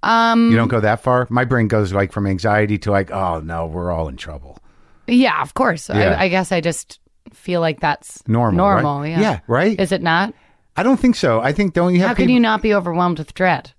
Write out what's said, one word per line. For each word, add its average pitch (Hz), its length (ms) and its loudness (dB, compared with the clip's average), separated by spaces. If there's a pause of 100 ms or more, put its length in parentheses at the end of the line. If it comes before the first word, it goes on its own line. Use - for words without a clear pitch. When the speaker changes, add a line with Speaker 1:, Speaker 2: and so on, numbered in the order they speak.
Speaker 1:
Um, 226 480 4
Speaker 2:
You 113 60 4
don't 113 100 2
go 117 120 0
that 107 220 0
far? 123 280 0
My 123 160 0
brain 120 220 2
goes, 104 260 0
like, 98 180 0
from 101 160 -4
anxiety 104 520 0
to, 104 120 -4
like, 98 200 0
"Oh, 90 280 -4
no, 82 260 -6
we're 87 260 -6
all 80 160 -4
in 65 80 -10
trouble." 69 420 -16 (500)
Speaker 1:
Yeah, 233 340 2
of 135 140 -8
course. 196 340 -2
Speaker 2:
Yeah. - 300 0
Speaker 1:
I, 190 60 2
I - 20 0
guess 180 240 -2
I 175 100 0
just - 380 -6 (340)
feel 175 280 -4
like 160 180 -2
that's - 480 -6
Speaker 2:
Normal, 120 380 2
right? 196 180 2
Speaker 1:
normal, 143 240 -4
yeah. 165 140 -2
Speaker 2:
Yeah, 185 260 0
right? 170 320 0
Speaker 1:
Is 190 120 0
it 185 120 -2
not? 175 300 0 (420)
Speaker 2:
I 175 80 -2
don't 254 160 2
think 247 160 4
so. 113 260 2
I 131 100 0
think, 190 220 -2
don't 175 220 2
you 175 60 6
have 202 80 2
Speaker 1:
How 240 40 -2
can - 100 0
Speaker 2:
people 247 120 4
Speaker 1:
you 240 40 4
not 220 220 2
be 214 140 2
overwhelmed 175 420 0
with 156 160 -12
dread? - 460 -2